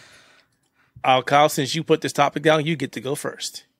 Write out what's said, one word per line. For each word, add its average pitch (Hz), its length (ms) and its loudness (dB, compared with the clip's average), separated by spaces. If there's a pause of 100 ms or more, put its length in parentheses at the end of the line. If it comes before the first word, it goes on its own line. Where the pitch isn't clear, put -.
(1040)
Uh, 131 180 4
Kyle, 143 260 4
since 143 280 -4
you 165 80 -4
put 160 180 2
this 135 100 -4
topic 143 320 0
down, 156 220 2
you 165 100 -2
get 135 180 -6
to - 60 -12
go 127 160 -6
first. - 500 -12 (140)